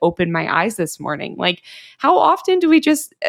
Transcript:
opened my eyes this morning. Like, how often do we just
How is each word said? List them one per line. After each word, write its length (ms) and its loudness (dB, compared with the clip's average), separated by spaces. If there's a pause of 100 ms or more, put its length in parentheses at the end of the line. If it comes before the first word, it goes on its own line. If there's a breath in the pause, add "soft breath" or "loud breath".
opened 300 0
my 200 -4
eyes 260 -2
this 220 -6
morning. 380 -8
Like, 240 -2 (360 loud breath)
how 200 2
often 400 2
do 120 2
we 100 6
just 340 0 (160)